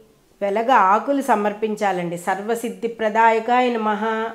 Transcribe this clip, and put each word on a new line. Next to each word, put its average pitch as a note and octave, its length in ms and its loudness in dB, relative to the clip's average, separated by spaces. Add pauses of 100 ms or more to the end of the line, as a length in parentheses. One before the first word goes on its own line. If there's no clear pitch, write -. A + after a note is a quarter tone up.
(420)
వెలగ G#3+ 300 0
ఆకులు A3 500 4
సమర్పించాలండి. G#3 960 -2
సర్వసిద్ధిప్రదాయకాయ A3+ 1500 0
నమః. A3 640 -2